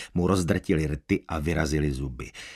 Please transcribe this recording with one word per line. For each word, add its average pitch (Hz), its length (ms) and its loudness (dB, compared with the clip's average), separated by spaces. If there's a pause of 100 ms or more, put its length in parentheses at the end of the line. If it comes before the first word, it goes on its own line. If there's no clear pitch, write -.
(140)
mu 87 140 2
rozdrtily 87 600 2
rty 73 400 -2
a 80 120 -4
vyrazily 76 520 0
zuby. 65 400 -8 (240)